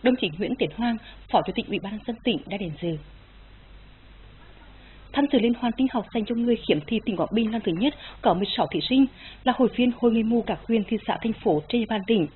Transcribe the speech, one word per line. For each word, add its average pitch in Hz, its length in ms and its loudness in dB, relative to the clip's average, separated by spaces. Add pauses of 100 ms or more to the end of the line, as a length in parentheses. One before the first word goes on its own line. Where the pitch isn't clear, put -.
Đồng 247 120 4
chí 214 220 -2
Nguyễn 196 180 -2
Tiến - 200 -2
Hoàng, 233 220 -2 (320)
Phó - 160 4
Chủ 185 100 -6
tịch 233 120 -4
Ủy 202 120 -4
ban 196 120 -8
nhân 214 160 -10
dân 233 160 -6
tỉnh 220 220 0
đã 202 120 -8
đến 190 140 -6 (100)
dự. 170 160 -4 (2250)
Tham 285 180 2
dự 262 80 6
liên 233 140 4
hoan 233 240 -2
tin 262 140 2
học 208 220 -2
dành 220 120 -2
cho 233 100 -4
người 233 200 2 (120)
khiếm 151 200 2
thị 226 180 0
tỉnh 202 120 -2
Quảng 165 140 -2
Bình 220 200 0
lần 226 100 -2
thứ 202 180 -2
nhất 277 160 0 (260)
có 208 120 4
mười 185 140 0 (100)
sáu 247 140 0
thí 175 80 -2 (100)
sinh 262 160 6 (380)
là 247 140 2
hội 247 180 4
viên 247 220 4
Hội 240 140 4
Người 226 120 2
mù 226 180 2
các 202 260 -4
huyện, 226 160 2
thị 220 140 -2 (100)
xã, 220 140 -2
thành 226 120 -2
phố 160 360 2
trên 240 120 2
địa 214 80 0
bàn 214 180 -2
tỉnh. 196 280 2